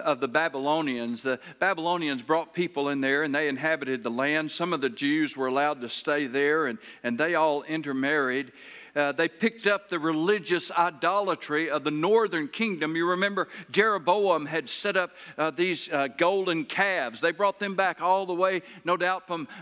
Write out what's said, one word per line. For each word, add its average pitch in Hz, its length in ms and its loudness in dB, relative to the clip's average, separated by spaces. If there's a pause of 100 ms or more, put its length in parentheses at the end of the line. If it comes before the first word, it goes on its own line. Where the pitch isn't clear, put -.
of 143 160 0
the 135 80 0
Babylonians, 135 960 -2
the 131 160 -2 (220)
Babylonians 170 640 0
brought 156 320 0
people 160 340 -2
in 139 120 0
there 139 220 2
and 147 100 -2
they 151 140 0
inhabited 135 560 -2
the 120 80 -4
land. 143 400 0
Some 175 220 -2
of 151 80 -2
the 131 100 0
Jews 143 460 -2
were 135 100 -2
allowed 143 360 0
to 117 80 -8
stay 147 360 -2
there, 143 400 2
and, 113 120 -4 (260)
and 120 140 -2
they 165 160 0
all 156 300 2
intermarried. 139 840 0 (460)
Uh, 143 160 2
they 165 160 2
picked 220 400 -2
up 202 200 2
the 175 100 -4
religious 165 760 0
idolatry 170 1000 0
of 143 140 0
the 151 60 0
northern 170 580 2
kingdom. 165 480 -2
You 170 140 0
remember 190 360 0 (240)
Jeroboam 185 720 2
had 151 240 -4
set 202 280 -4
up, 180 160 0 (240)
uh, 156 140 0
these, 170 420 -2
uh, 139 160 0
golden 175 560 2
calves. 160 560 0
They 165 100 4
brought 190 300 0
them 196 160 -4
back 180 260 0
all 185 240 2
the 180 80 -4
way, 185 280 2 (220)
no 175 120 2
doubt, 180 320 -2
from 165 180 -6 (160)